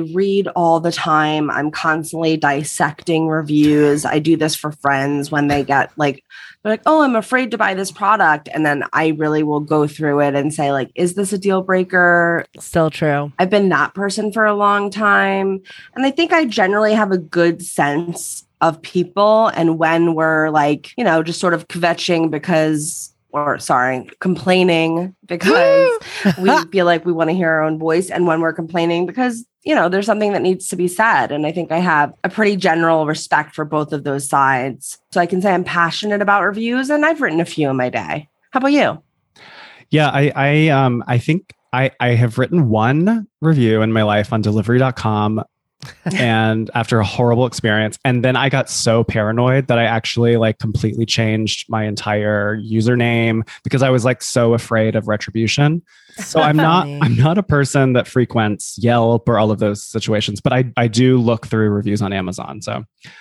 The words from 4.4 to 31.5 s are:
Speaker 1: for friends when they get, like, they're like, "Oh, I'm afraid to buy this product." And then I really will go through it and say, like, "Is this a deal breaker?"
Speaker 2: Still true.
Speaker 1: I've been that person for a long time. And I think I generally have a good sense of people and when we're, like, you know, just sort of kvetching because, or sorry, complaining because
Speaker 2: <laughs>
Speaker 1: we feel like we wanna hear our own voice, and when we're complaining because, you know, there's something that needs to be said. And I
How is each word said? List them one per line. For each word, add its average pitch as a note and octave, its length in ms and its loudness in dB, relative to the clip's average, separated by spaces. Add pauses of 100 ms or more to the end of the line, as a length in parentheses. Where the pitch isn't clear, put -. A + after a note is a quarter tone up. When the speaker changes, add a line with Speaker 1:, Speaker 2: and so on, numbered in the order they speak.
Speaker 1:
for D3+ 180 -8
friends C#3+ 580 -2
when D3 180 0
they C#3+ 140 0
get, C3+ 360 0
like, C#3+ 260 -2 (380)
they're G#3+ 100 -2
like, A3 140 -4
"Oh, D#4 160 4
I'm B3 140 2
afraid B3 340 -2
to - 80 -4
buy G3 160 0
this F#3+ 180 -6
product." F#3+ 640 0
And D#3 100 0
then C#3+ 180 0 (120)
I D#3+ 140 0 (100)
really D#3 240 0
will D3 180 -2
go D3+ 260 0
through D3 360 -2
it C#3+ 120 0
and C#3+ 200 -2
say, C#3+ 180 -2
like, C3+ 220 -4
"Is F3 220 -2
this G3+ 180 -4
a F#3+ 40 -4
deal F#3+ 220 0
breaker?" F3+ 840 2 (120)
Speaker 2:
Still D#3+ 300 0
true. D3 500 -2
Speaker 1:
I've F#3 120 0
been G3+ 180 2
that F3 240 0
person G3+ 400 -4
for A3 140 2
a G#3 80 2
long G3+ 340 2
time. G3 720 0 (340)
And C4 120 -2
I C#4 40 2
think E4 220 -2
I D#4+ 140 2
generally G#3+ 480 2
have G#3 180 2
a F#3 60 0
good E3+ 440 0
sense E3 840 -4 (180)
of D#3 180 0
people G#3 680 2
and E3 300 -2
when E3 360 2
we're, D#3 340 0
like, D3+ 480 0
you B3 80 -4
know, E3 180 2
just E3 180 -8
sort F3+ 120 0
of D#3+ 160 -4
kvetching E3 600 -2
because, D#3 840 -2 (200)
or D3 260 -2
sorry, B2+ 500 0 (100)
complaining F3+ 960 0 (120)
because B4+ 640 2 (340)
Speaker 2:
<laughs> F#3 140 2
Speaker 1:
we F#3+ 120 2 (220)
feel F3+ 140 2
like E3+ 180 2
we F3 80 0
wanna D#3+ 220 0
hear F3 160 0
our D#3 120 2
own D#3 160 -2
voice, E3 320 -2
and F3 160 0
when E3 140 2
we're D#3+ 140 -2
complaining E3+ 520 -2
because, A#3 380 -4 (180)
you D4+ 120 -2
know, F3+ 160 2
there's G3+ 160 0
something G#3 260 0
that E3+ 80 -2
needs F#3 280 -2
to F#3+ 80 -6
be F3+ 120 -2
said. E3 440 2
And D3 120 -4
I D#3 80 -2